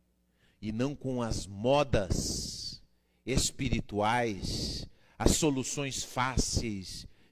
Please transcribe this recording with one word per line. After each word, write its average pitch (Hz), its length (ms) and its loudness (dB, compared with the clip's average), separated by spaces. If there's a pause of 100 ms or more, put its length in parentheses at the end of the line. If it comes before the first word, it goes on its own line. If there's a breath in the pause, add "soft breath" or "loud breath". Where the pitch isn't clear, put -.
(600 soft breath)
e 107 100 -4
não 127 240 0
com 131 240 -4
as 110 280 -2
modas 113 1300 0 (460)
espirituais, 113 1600 0 (300 soft breath)
as 110 140 6
soluções 139 720 0
fáceis 117 1040 -2 (240 soft breath)